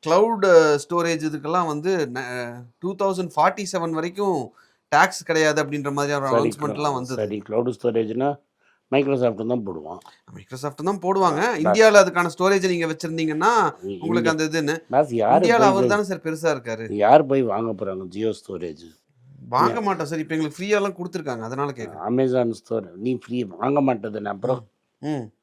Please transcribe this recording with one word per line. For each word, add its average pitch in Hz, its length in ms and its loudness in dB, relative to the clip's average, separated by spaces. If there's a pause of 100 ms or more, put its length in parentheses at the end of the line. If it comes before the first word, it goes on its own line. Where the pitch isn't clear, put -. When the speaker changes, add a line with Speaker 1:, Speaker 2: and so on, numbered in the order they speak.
Speaker 1:
கிளவுட் 196 400 4 (440)
ஸ்டோரேஜ் 170 360 0
இதுக்கெல்லாம் 156 420 -2
வந்து 156 460 -2
ந-, 123 400 -8 (260)
டூ 185 160 -8
தௌசண்ட் 190 400 -2
ஃபார்ட்டி 190 360 2
செவன் 170 180 -2
வரைக்கும் 170 640 -4 (360)
டாக்ஸ் 175 340 2
கிடையாது 156 400 2
அப்படின்ற 143 280 -4
மாதிரியான 143 380 -2
Speaker 2:
சரி, 131 200 2
Speaker 1:
அனௌன்ஸ்மெண்ட் 147 240 -6
எல்லாம் 147 200 -2
வந்தது. 127 220 -6
Speaker 2:
சரி, 104 340 -4
கிளவுட் 120 320 0
ஸ்டோரேஜ்னா 117 580 -2 (520)
Microsoft 123 560 0
தான் 117 200 -2
போடுவான். 82 300 -10 (360)
Speaker 1:
Microsoft 131 420 -10
தான் 185 240 -4
போடுவாங்க. 180 380 0
Speaker 2:
ஆ, 220 180 0
Speaker 1:
இந்தியால 208 480 6
அதுக்கான 175 340 0
ஸ்டோரேஜ் 190 300 2
நீங்க 175 180 0
வச்சிருந்தீங்கன்னா 160 880 0 (140)
Speaker 2:
இ-, 196 120 -8
Speaker 1:
உங்களுக்கு 165 300 0
Speaker 2:
இங்க - 0 -
Speaker 1:
அந்த 156 140 0
இதுன்னு. 160 460 -2
Speaker 2:
பாஸ், 135 220 2
யாரு 117 340 4
Speaker 1:
இந்தியால 226 120 4
Speaker 2:
போய் 220 100 6
Speaker 1:
அவரு 190 200 2
Speaker 2:
போய் - 0 -
Speaker 1:
தானே 208 160 2
சார் 180 180 -6
பெருசா 160 360 -2
இருக்காரு. 113 360 -8
Speaker 2:
யார் 113 320 6
போய் 135 160 0
வாங்க 110 440 -4
போறாங்க 95 260 -8
Jio 107 220 -4 (120)
ஸ்டோரேஜ்? 85 380 -10 (680)
Speaker 1:
வாங்க 143 280 2
Speaker 2:
ஏன்? 226 60 -6
Speaker 1:
மாட்டோம் 175 240 -2
சார். 160 120 -6
இப்ப 156 160 -6
எங்களுக்கு 156 280 -4
ஃப்ரீயா 202 60 -8
எல்லாம் 202 260 0
கொடுத்துருக்காங்க, 160 480 -8
அதனால 135 280 -4
கேக்குறேன். 95 360 -10
Speaker 2:
Amazon 123 440 0
ஸ்டோர் 98 460 -8
நீ 120 280 -4
ஃப்ரீ 123 180 -6
வாங்க 113 380 -2
மாட்டேதுன்னு 110 440 -2
அப்புறம் 107 420 -6 (320)
Speaker 1:
ம். 135 280 -6 (160)